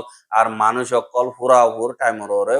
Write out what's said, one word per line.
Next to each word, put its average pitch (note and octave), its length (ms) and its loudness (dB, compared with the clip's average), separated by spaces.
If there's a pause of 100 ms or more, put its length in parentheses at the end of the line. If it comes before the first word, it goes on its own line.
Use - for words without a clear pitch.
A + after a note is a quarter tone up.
(320)
আর A2 140 2 (100)
মানুষ A2+ 380 0
অকল B2 420 -2
পুরা B2 240 4 (120)
পুর A2+ 220 -6
টাইমর A2 380 -4
ওরে G2+ 280 0